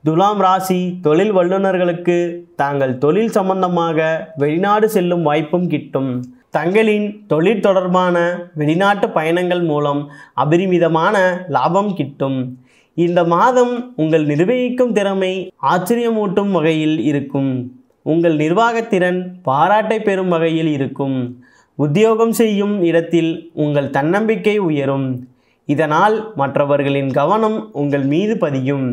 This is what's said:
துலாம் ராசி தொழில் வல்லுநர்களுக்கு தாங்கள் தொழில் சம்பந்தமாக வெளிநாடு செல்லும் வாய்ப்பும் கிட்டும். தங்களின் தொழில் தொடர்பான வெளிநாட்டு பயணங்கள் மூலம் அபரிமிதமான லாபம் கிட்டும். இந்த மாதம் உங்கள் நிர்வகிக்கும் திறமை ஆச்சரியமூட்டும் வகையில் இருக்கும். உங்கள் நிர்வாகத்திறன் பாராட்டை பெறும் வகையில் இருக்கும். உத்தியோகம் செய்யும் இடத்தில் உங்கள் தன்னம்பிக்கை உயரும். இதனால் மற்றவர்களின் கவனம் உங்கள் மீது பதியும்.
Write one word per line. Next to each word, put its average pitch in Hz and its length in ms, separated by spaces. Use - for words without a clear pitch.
துலாம் 190 360
ராசி 185 600
தொழில் 185 340
வல்லுநர்களுக்கு 175 1040
தாங்கள் 139 420
தொழில் 175 320
சம்பந்தமாக 170 1040
வெளிநாடு 196 540
செல்லும் 180 340
வாய்ப்பும் 160 440
கிட்டும். 135 580
தங்களின் 208 800
தொழில் 180 340
தொடர்பான 180 800
வெளிநாட்டு 185 540
பயணங்கள் 175 520
மூலம் 147 460
அபரிமிதமான 180 1120
லாபம் 165 480
கிட்டும். 131 600
இந்த 175 300
மாதம் 240 720
உங்கள் 156 300
நிர்வகிக்கும் 247 680
திறமை 190 580
ஆச்சரியமூட்டும் 208 880
வகையில் 156 480
இருக்கும். 139 520
உங்கள் 165 340
நிர்வாகத்திறன் 180 840
பாராட்டை 196 560
பெறும் 190 280
வகையில் 165 400
இருக்கும். 135 760
உத்தியோகம் 214 560
செய்யும் 202 520
இடத்தில் 165 680
உங்கள் 143 360
தன்னம்பிக்கை 202 680
உயரும். 135 680
இதனால் 160 680
மற்றவர்களின் 139 760
கவனம் 214 640
உங்கள் 143 300
மீது 185 340
பதியும். 139 560